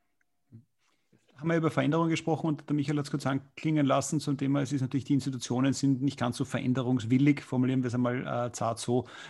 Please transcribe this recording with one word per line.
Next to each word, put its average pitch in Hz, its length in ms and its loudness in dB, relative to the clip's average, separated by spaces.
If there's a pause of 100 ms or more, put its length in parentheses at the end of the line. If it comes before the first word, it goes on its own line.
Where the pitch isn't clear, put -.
(1400)
Haben 160 80 -2
wir 165 80 4
über 160 140 2
Veränderungen 160 400 2
gesprochen 156 340 0
und 151 240 -2
der 147 60 0
Michael 147 240 0
hat's 143 100 -4
kurz - 160 -2
anklingen 139 640 0
lassen 135 320 2
zum 143 180 -2
Thema, 139 240 0
es 131 100 -4
ist 139 100 0
natürlich, 131 240 -2
die 147 100 2
Institutionen 131 580 0
sind 135 300 2
nicht 139 160 -2
ganz 120 180 -2
so 135 80 -2
veränderungswillig, 127 960 2
formulieren 127 400 0
wir 123 60 0
es 117 80 -4
einmal, 123 320 -2
äh, 120 240 -4
zart 113 260 -4
so, 120 300 0 (220)